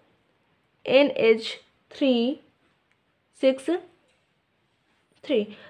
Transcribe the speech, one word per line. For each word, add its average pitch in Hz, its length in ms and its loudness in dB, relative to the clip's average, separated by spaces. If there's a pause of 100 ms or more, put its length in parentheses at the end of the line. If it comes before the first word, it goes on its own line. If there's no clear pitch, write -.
(880)
एन 277 200 4
एच 220 520 0 (320)
थ्री 254 500 -2 (1000)
सिक्स 262 300 0 (1500)
थ्री, 214 240 -2 (200)